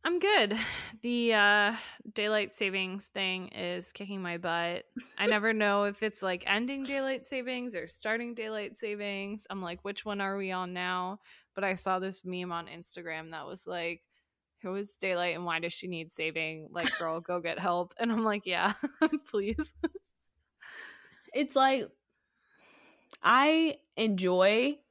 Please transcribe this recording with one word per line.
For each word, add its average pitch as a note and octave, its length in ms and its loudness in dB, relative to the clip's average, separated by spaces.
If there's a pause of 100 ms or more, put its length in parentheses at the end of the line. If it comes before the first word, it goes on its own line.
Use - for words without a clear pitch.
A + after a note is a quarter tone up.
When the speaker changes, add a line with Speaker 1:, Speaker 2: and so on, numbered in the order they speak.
Speaker 1:
I'm F4 140 2
good. C4+ 380 4 (440)
The, A#3+ 320 2
uh, G#3 420 6 (380)
daylight G#3+ 400 2
savings F#3+ 540 -2
thing F#3 420 -4
is F3+ 420 -6
kicking G3 300 -8
my E3+ 160 -4
butt. E3+ 480 -2 (320)
I G3+ 100 2
never G#3+ 260 4
Speaker 2:
<laughs> - 0 -
Speaker 1:
know G3+ 300 4
if G3+ 200 -2
it's, G#3+ 180 -4
like, F3+ 260 -2
ending B3 360 0
daylight C4+ 420 -2
savings B3 500 -4
or - 140 -6
starting A#3 440 -4
daylight A3 440 -6
savings. G3+ 720 -6
I'm F#3+ 120 -6
like, F3 220 -8
"Which G3+ 220 -8
one G3+ 160 -4
are G3 160 -2
we F#3+ 160 -4
on F3+ 180 -4
now?" F3+ 480 -4 (340)
But G3 120 -4
I F#3+ 80 2
saw F#3 260 0
this F#3+ 240 -4
meme F3+ 300 -4
on E3+ 140 -6
Instagram E3 640 -10
that D3+ 140 -10
was - 220 -12
like, E3+ 340 -4 (600)
"Who F#3 140 -4
is G3+ 180 -6
daylight F3 420 0
and F3 80 -6
why E3 160 -2
does E3+ 140 -4
she - 140 -10
need E3 260 -8
saving? D#3+ 580 -4
Like, E3 260 -2
girl, E3 220 -2
go F3 220 -4
get E3 180 -4
help." F3 400 0
And A#3 100 2
I'm A3+ 140 2
like, G#3 220 0
"Yeah, F#3 260 2 (300)
<laughs> D#4 280 2
please." G#3+ 440 0 (1600)
Speaker 2:
It's C#4 220 2
like, C4+ 320 6 (1300)
I D4+ 580 6 (180)
enjoy G#3 800 4 (140)